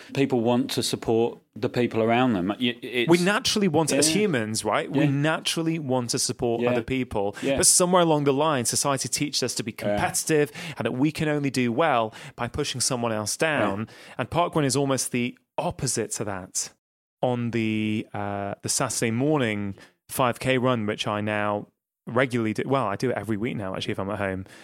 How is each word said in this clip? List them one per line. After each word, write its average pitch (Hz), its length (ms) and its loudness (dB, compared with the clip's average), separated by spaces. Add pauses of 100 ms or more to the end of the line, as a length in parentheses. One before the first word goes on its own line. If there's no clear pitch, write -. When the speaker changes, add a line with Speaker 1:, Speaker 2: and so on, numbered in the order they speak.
(140)
Speaker 1:
People 135 260 2
want 120 320 2
to 123 100 -2
support 117 560 0 (160)
the 110 140 -4
people 117 340 0
around 117 300 4
them. 92 160 2 (120)
Y-, 120 220 0
it's 120 280 0
Speaker 2:
We 175 80 8
naturally 208 500 2
want 156 220 2
to, - 80 2
as 143 120 4
Speaker 1:
Yeah. 208 120 2
Speaker 2:
humans, 110 420 0
right? 110 260 0
We 135 140 2
Speaker 1:
Yeah. 143 60 4
Speaker 2:
naturally 160 680 0
want 127 340 -2
to 131 80 0
support 117 420 -2
Speaker 1:
Yeah. 120 100 2
Speaker 2:
other 120 100 2
people. 117 600 -2
Speaker 1:
Yeah. 139 160 0
Speaker 2:
But 175 100 2
somewhere 180 360 6
along 151 200 4
the 139 100 4
line, 143 300 2
society 131 460 -2
teaches - 340 -2
us 123 120 -2
to - 80 -4
be 113 140 -8
Speaker 1:
Yeah. 104 200 -2
Speaker 2:
competitive 147 520 2 (280)
and - 80 -2
that - 80 -2
we 139 180 2
can 156 160 -2
only 147 220 0
do 123 240 2
well 120 400 2 (240)
by 120 100 -2
pushing 139 320 -4
someone 117 320 0
else 107 240 -4
down. 120 440 0
Speaker 1:
Yeah. - 400 -12
Speaker 2:
And 127 100 -4
Parkrun 170 340 2
is 131 140 2
almost 135 340 0
the 123 260 -2 (200)
opposite 139 540 -2
to - 120 -6
that. 95 480 -6 (500)
On 120 300 0
the, 110 640 0
uh, 101 480 -6
the - 80 -4
Saturday 123 420 -2
morning 113 640 0 (320)
five 120 320 0
K 131 180 2
run, 120 280 2
which 104 200 -2
I 104 140 -2
now 104 480 -2 (400)
regularly 117 460 2
do. - 120 -2
Well, 131 200 0
I 101 100 -2
do 127 140 -2
it 117 80 -2
every 104 180 -2
week 123 220 -4
now, 95 180 -6
actually, - 180 -4
if 98 60 -6
I'm 98 120 -4
at 104 80 -4
home. 95 260 -2 (180)